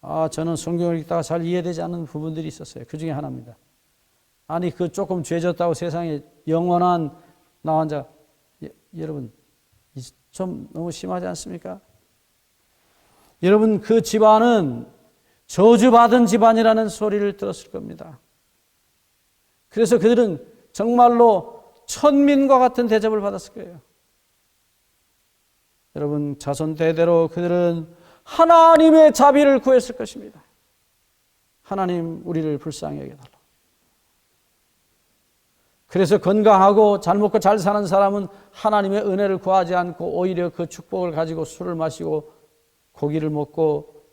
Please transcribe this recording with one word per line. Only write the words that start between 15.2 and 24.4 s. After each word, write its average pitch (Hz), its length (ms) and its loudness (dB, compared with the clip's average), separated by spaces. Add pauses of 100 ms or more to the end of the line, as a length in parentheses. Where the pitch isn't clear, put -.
저주받은 233 800 6
집안이라는 220 640 2
소리를 202 500 -4
들었을 196 340 -10
겁니다. - 480 -16 (1500)
그래서 226 280 0
그들은 214 480 0 (260)
정말로 233 920 2 (240)
천민과 277 720 2
같은 247 280 0
대접을 220 320 0
받았을 202 360 -8
거예요. 175 260 -18 (2250)